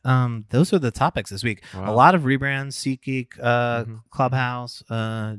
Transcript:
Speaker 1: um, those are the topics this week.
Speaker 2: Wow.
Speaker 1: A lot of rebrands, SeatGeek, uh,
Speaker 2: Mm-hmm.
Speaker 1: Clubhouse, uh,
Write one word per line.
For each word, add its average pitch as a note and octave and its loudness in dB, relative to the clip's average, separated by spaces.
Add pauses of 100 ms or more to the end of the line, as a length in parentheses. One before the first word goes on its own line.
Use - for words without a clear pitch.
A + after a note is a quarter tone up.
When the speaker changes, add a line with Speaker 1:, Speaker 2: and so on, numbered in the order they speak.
Speaker 1:
um, B2 2
those C#3 4
are G3+ 4
the C3 0
topics B2+ -2
this G2 -10
week. A2 -4 (120)
Speaker 2:
Wow. F#2+ -6
Speaker 1:
A G#2+ 0
lot C#3 8
of E3+ 2
rebrands, C3+ -2
SeatGeek, C3 -6
uh, A#2+ 0
Speaker 2:
Mm-hmm. A2+ -12 (160)
Speaker 1:
Clubhouse, B2 -2
uh, A2 -4